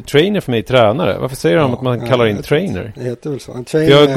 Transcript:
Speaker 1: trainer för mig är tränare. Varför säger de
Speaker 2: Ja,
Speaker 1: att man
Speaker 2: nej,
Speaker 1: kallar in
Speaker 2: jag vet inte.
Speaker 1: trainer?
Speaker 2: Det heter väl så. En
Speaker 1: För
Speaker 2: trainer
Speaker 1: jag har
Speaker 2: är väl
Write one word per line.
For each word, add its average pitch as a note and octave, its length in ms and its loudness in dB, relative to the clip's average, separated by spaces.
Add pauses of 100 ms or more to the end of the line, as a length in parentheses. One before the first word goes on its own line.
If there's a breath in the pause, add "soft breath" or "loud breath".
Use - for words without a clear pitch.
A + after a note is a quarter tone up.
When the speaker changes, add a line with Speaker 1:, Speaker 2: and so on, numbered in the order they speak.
(100)
Speaker 1:
trainer F#3 300 2
för - 100 -6
mig A#2 80 0
är G#2 60 -2
tränare. A#2+ 540 2
Varför C3 180 -6
säger E3+ 200 0
de C#3+ 140 2
Speaker 2:
Ja, A#2+ 60 -4
Speaker 1:
att - 60 -8
man B2 160 -2
Speaker 2:
nej, A2+ 100 -8
Speaker 1:
kallar A#2+ 180 2
in G#2 100 0
Speaker 2:
jag - 0 -
vet - 20 -6
inte. - 100 -12
Speaker 1:
trainer? D3 480 -4
Speaker 2:
Det B2+ 80 -12
heter B2 260 -10
väl B2+ 100 -8
så. - 120 -18
En B2 120 -12
Speaker 1:
För - 60 -20
Speaker 2:
trainer D#3 200 2
Speaker 1:
jag C#3 60 8
har D3 80 6
Speaker 2:
är C#3+ 40 4
väl C#3 80 0